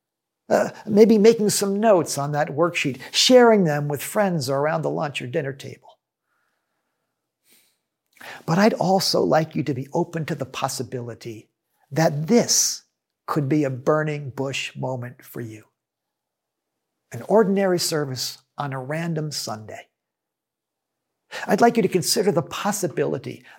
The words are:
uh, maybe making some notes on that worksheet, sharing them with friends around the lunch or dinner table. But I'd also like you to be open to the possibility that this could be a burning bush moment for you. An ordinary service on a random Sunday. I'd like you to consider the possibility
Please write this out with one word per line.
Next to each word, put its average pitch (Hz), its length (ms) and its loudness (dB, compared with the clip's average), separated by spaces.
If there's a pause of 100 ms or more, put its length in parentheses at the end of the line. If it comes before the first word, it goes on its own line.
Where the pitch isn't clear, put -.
(480)
uh, 220 220 2 (160)
maybe 214 320 6
making 220 320 4
some 196 300 -2
notes 196 380 4
on 143 140 -4
that 147 160 0
worksheet, 151 520 -2 (120)
sharing 233 520 6
them 147 220 0
with 147 160 -4
friends 175 480 -2
around 151 320 -2
the 143 80 -4
lunch 147 320 -6
or 131 60 -10
dinner 139 240 -4
table. - 460 -18 (2500)
But 165 120 0
I'd 214 160 6
also 185 480 0
like 160 320 0
you 160 100 -2
to 147 100 -4
be 135 180 -10
open 170 340 -4
to 170 80 -4
the 139 120 -8
possibility 120 1000 -10 (440)
that 156 340 0
this - 560 2 (440)
could 143 220 -2
be 151 160 2
a 135 60 -2
burning 147 600 -2
bush 135 460 -8
moment 127 480 -8
for - 160 -14
you. 107 240 -14 (1500)
An 117 100 -12
ordinary 196 560 2
service 147 600 -6 (200)
on 143 140 -6
a 131 100 -8
random 156 480 -6
Sunday. - 580 -12 (1600)
I'd 196 140 2
like 240 160 4
you - 60 4
to 180 60 2
consider 185 440 0
the 156 100 0
possibility - 1000 -6 (140)